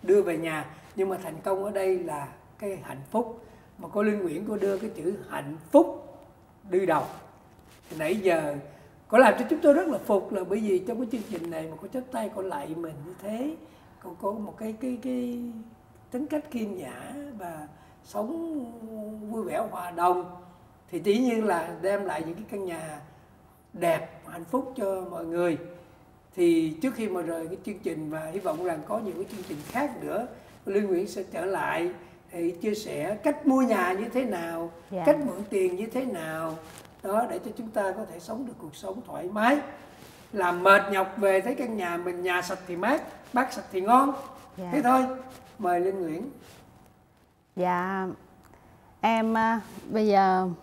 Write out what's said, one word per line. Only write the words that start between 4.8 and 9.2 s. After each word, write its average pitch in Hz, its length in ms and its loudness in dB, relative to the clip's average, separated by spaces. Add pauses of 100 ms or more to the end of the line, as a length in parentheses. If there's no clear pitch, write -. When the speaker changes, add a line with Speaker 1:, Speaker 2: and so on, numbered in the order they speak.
Speaker 1:
chữ 170 240 -4 (160)
hạnh 143 260 -8 (140)
phúc - 320 8 (680)
đi 185 160 2
đầu. 156 160 4 (880)
Thì 160 80 -10
nãy 160 180 0
giờ 165 380 2 (540)
cô 214 100 8
làm 233 200 10